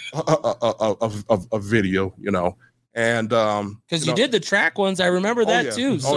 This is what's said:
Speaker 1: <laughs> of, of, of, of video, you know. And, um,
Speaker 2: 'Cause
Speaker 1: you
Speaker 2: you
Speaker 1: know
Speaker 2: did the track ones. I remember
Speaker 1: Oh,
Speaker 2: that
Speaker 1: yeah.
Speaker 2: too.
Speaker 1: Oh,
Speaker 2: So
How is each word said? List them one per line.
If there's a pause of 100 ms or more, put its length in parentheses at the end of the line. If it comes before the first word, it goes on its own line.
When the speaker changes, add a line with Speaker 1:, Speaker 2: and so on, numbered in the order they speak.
(120)
Speaker 1:
<laughs>
of,
of,
of,
of
video,
you
know. (380)
And,
um,
Speaker 2:
'Cause
Speaker 1:
you
Speaker 2:
you
Speaker 1:
know
Speaker 2:
did
the
track
ones.
I
remember
Speaker 1:
Oh,
Speaker 2:
that
Speaker 1:
yeah.
Speaker 2:
too.
Speaker 1:
Oh,
Speaker 2:
So